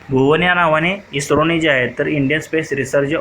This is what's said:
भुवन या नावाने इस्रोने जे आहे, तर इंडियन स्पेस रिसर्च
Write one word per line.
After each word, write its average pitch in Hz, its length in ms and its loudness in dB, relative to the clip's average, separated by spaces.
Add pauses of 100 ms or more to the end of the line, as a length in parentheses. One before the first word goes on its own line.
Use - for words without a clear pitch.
(100)
भुवन 139 320 4
या 180 120 2
नावाने 170 420 0 (160)
इस्रोने 151 480 0
जे 160 100 2
आहे, 127 160 2
तर 143 200 -4
इंडियन 151 340 -2
स्पेस 156 320 -4
रिसर्च 139 480 -2